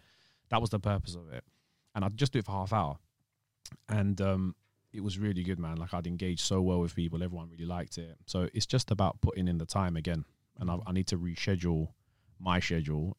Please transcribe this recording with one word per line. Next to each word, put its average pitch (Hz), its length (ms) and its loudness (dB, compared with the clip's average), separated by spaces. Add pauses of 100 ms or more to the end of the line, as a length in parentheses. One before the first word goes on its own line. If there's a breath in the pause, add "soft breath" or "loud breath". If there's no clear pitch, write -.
(500)
That 113 120 4
was 113 80 0
the 107 100 0
purpose 95 360 0
of 82 180 -14
it. 62 100 -10 (520)
And 98 100 0
I'd 98 100 0
just 135 160 2
do - 60 0
it 104 80 0
for - 60 -6
half 98 200 -2
hour. 82 280 2 (880)
And, 101 320 2
um, 95 340 2 (380)
it 104 100 -8
was 98 160 -4
really 98 240 0
good, 90 160 -2
man. 82 160 -4
Like, 82 180 -6
I'd 85 140 -4
engaged 87 320 -2
so 95 220 2
well 92 180 4
with 85 160 0
people. 82 260 0
Everyone 85 280 -6
really 82 160 -10
liked 87 320 -6
it. 82 200 -12 (100)
So 90 260 0
it's 110 120 0
just - 260 0
about 95 280 2
putting 90 300 2
in 85 80 2
the 82 80 -2
time 90 320 0
again. 82 260 0 (340)
And 87 140 -2
I, 87 60 0 (100)
I 90 60 -2
need 92 140 2
to 95 100 0
reschedule 85 720 2 (500)
my 90 220 4
schedule 78 560 0